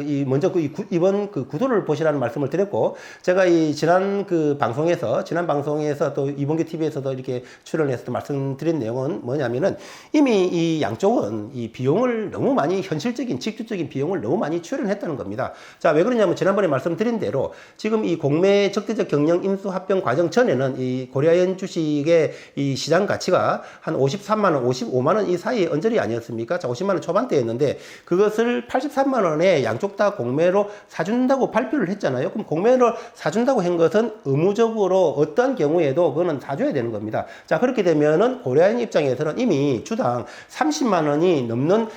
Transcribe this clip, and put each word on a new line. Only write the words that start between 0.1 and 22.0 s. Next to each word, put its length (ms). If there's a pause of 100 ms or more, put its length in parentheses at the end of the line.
먼저 280
그 80
이 100
구-, 200
이번 420
그 160
구도를 360
보시라는 360
말씀을 300
드렸고, 460 (260)
제가 240
이 280
지난 520
그 340
방송에서, 640
지난 240
방송에서 640
또 160
이봉규 360
티비에서도 480
이렇게 280 (220)
출연해서 400
또 80
말씀드린 640
내용은 460
뭐냐면은 520 (360)
이미 340
이 340
양쪽은 720
이 200
비용을 580
너무 240
많이, 260
현실적인, 600
직접적인 480
비용을 320
너무 160
많이 260
출연했다는 540
겁니다. 360 (280)
자, 100
왜 140
그러냐면 320
지난번에 320
말씀드린 500
대로 360 (220)
지금 280
이 120
공매 540
적대적 380
경영 340
인수 280
합병 320
과정 280
전에는 300 (180)
이 340
고려아연 440
주식의 760 (240)